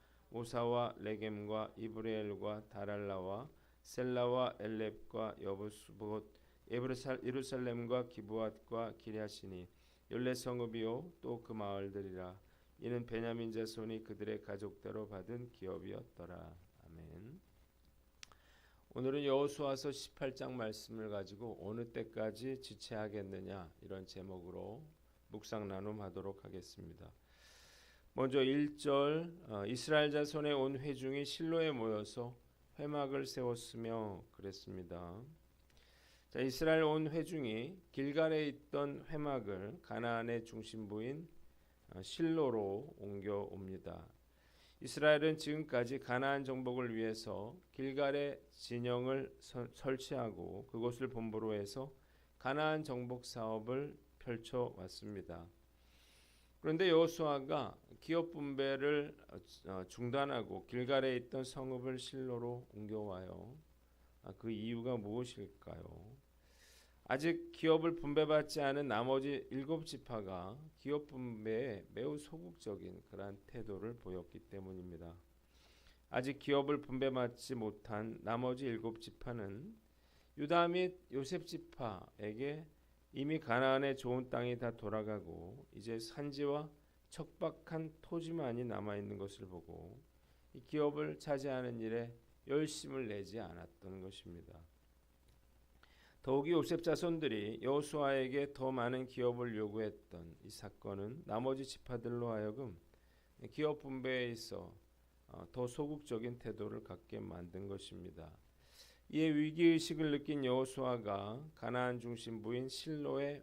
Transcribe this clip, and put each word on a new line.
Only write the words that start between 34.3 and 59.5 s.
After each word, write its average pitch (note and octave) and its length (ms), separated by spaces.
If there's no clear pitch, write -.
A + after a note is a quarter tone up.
그랬습니다. F2+ 880
자, - 100
이스라엘 D#3+ 440
온 D#3 260
회중이 D#3 680
길갈에 D3+ 560
있던 C#3+ 640
회막을 A#2 720
가나안의 A#2 640
중심부인, A2 800
어, F#2 120
실로로 C3 960
옮겨옵니다. F#2+ 1080
이스라엘은 D3+ 600
지금까지 C#3 600
가나안 C3+ 460
정복을 B2+ 500
위해서 A2 640
길갈에 C#3 720
진영을 B2 840
서-, A#2+ 340
설치하고 G#2+ 920
그곳을 A#2+ 420
본부로 A2 440
해서 G#2 400
가나안 D#3 460
정복 B2 400
사업을 A#2+ 800
펼쳐왔습니다. G#2 1200
그런데 E3 300
여호수아가 D3+ 880
기업 E3+ 320
분배를, C#3+ 800